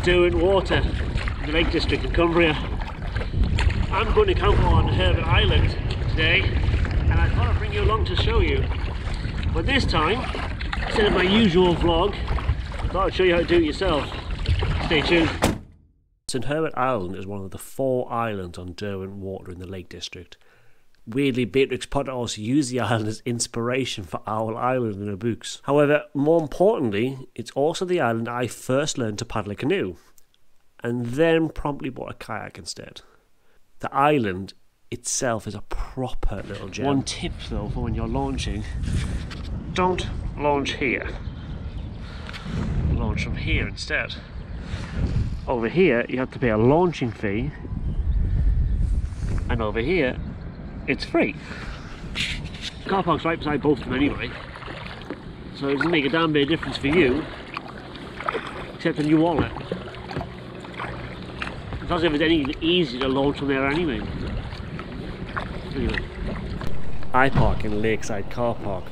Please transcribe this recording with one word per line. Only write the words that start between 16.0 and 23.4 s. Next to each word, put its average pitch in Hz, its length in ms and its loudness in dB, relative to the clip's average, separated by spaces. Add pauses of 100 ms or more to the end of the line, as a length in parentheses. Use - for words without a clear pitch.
St 120 160 -2
Herbert 151 320 0
Island 110 400 0
is 95 100 -8
one 101 180 -6
of 95 60 -10
the - 80 -12
four 131 540 -2
islands 104 460 -4
on 90 160 -10
Derwent 98 400 -8
Water 95 360 -8
in 87 80 -12
the 90 80 -12
Lake 92 220 -12
District. - 480 -14 (680)
Weirdly, 127 400 0
Beatrix 127 400 2
Potter 139 280 -2
also 120 280 -4
used 123 300 2
the 123 80 -2
island 110 300 0
as 107 180 -8
inspiration 120 760 -4